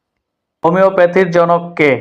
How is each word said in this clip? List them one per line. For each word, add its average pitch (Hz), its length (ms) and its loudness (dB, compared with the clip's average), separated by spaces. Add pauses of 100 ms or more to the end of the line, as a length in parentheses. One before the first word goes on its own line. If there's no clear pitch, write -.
(640)
হোমিওপ্যাথির 185 640 0
জনক 170 460 -2
কে? 147 140 2 (100)